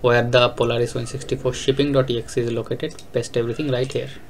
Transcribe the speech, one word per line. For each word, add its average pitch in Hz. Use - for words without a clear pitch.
where 120
the 123
Polaris 120
Win 120
sixty-four 131
shipping 143
dot 131
E 117
X -
E 127
is 117
located. 113
Paste -
everything 120
right 127
here. 127